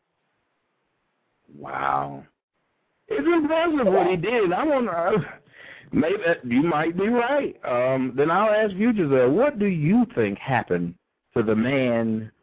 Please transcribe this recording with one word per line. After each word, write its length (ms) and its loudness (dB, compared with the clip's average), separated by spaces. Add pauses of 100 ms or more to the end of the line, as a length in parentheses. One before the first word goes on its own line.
(1600)
Wow. 680 -6 (840)
It's 200 -2
impressive 580 0
what 220 2
he 100 0
did. 340 0
I 120 -2
wanna, 760 -2 (520)
maybe, 340 0
uh, 80 2 (100)
you 200 2
might 340 0
be 100 0
right. 560 0
Um, 520 0
then 160 2
I'll 180 2
ask 240 2
you, 220 2
Giselle, 340 4
what 300 2
do 80 2
you 380 2 (100)
think 240 0
happened 560 -2 (420)
to 60 2
the 120 0
man 760 0 (120)